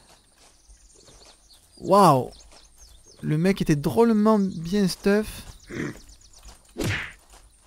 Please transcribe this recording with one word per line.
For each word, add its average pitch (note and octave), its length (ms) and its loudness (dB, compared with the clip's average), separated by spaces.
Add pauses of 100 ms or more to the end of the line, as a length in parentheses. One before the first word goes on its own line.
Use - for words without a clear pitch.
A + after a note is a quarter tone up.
(1800)
Waouh. E3+ 500 4 (920)
Le D3+ 160 -2
mec F#3+ 240 0
était D#3 160 0
drôlement A3 600 2
bien F#3 520 -2
stuff. G#3 540 -2 (2250)